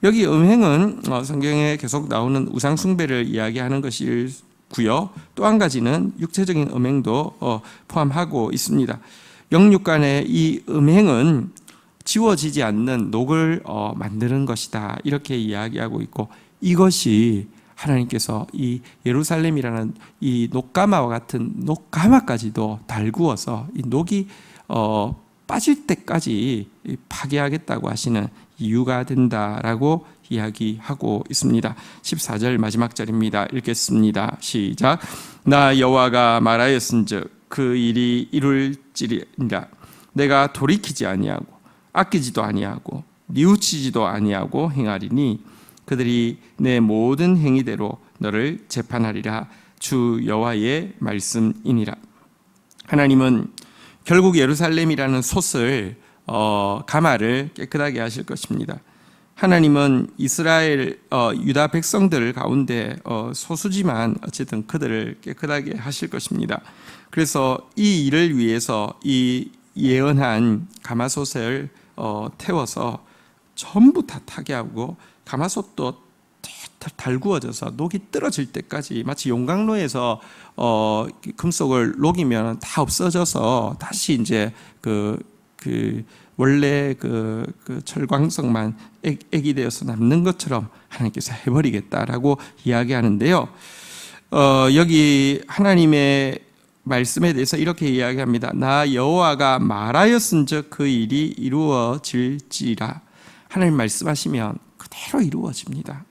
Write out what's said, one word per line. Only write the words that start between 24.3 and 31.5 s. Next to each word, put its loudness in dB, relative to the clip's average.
어, -2
빠질 0
때까지 -2
이 -8
파괴하겠다고 -4
하시는 -4
이유가 -2
된다라고 0
이야기하고 -4
있습니다. 0